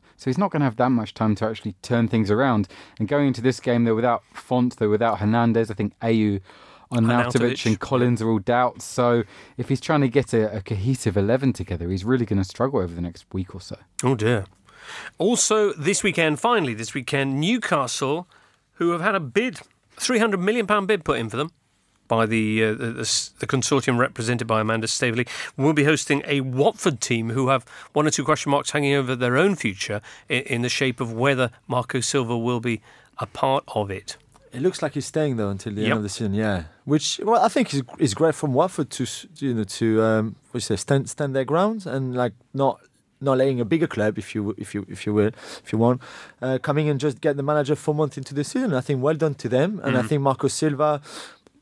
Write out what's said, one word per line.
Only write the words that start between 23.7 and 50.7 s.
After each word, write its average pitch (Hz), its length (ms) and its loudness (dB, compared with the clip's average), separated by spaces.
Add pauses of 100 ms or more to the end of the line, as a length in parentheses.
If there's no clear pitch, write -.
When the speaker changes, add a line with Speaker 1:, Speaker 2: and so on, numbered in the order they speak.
Speaker 2:
represented 120 480 0
by 110 160 2
Amanda 110 260 0
Staveley, 120 380 0 (320)
will 143 160 4
be 143 120 2
hosting 143 420 2
a 143 140 0
Watford 135 600 0
team 113 300 -2
who 127 160 0
have 131 180 2 (280)
one 151 120 4
or 151 60 2
two 143 120 -2
question 147 280 0
marks 139 200 0
hanging 143 220 2
over 131 220 0
their 123 220 2
own 190 180 4
future 104 460 -4 (280)
i-, 143 40 -2
in 123 280 -2
the 120 80 0
shape 131 320 -2
of 117 100 -6
whether 127 380 0 (180)
Marco 123 340 -2
Silva 120 360 0
will 120 220 0
be 117 200 -2 (380)
a - 80 -6
part 139 440 0
of 101 200 -2
it. - 280 -10 (360)
Speaker 3:
It 127 80 -8
looks 180 220 -2
like 143 100 -2
he's 139 140 -6
staying, 147 300 0
though, 104 120 0
until 98 240 -6
the 104 80 -4
Speaker 2:
Yep. 110 80 0
Speaker 3:
end 120 80 2
of 107 60 -2
the 101 60 -4
season. 101 260 -2
Yeah, 101 300 0 (200)
which, - 380 0
well, 226 200 4
I - 60 6
think 247 240 0
is, 139 80 0 (160)
is 117 160 2
great 156 220 2
from 143 180 -2
Watford 160 380 0
to 135 120 -6
s-, - 220 -8 (140)
you 135 160 -2
know, 110 80 0
to, 110 400 2
um, 110 320 2 (160)
what 123 60 -8
you 107 40 -6
say, 107 140 -2
stand, 139 340 0
stand 139 260 -4
their 135 80 0
ground 185 440 0
and, 131 280 -4
like, 123 180 0 (200)
not, 135 260 2 (400)
not 135 200 2
letting 131 200 2
a 117 60 -2
bigger 160 220 0
club, 107 320 0
if - 160 -10
you, 104 240 -2
if - 160 -10
you, 98 120 -6
if 92 200 -12
you 104 60 0
will, 104 180 4 (320)
if - 100 -18
you 110 60 2
want, 123 220 4 (420)
uh, 131 180 0
coming 151 260 0
and 143 120 0
just 147 200 -2
get 147 160 0
the 139 80 -4
manager 147 320 2
four 151 200 -2
months 151 200 0
into 135 200 -10
the 143 80 -2
season. 254 320 -2
I 127 60 0
think 131 200 -2
well 156 140 2
done 151 200 0
to - 140 -6
them, 160 340 2
and 127 140 2
I 123 40 4
Speaker 2:
Mm-hmm. 113 60 -2
Speaker 3:
think 147 140 0
Marco 135 260 2
Silva, 147 540 0 (600)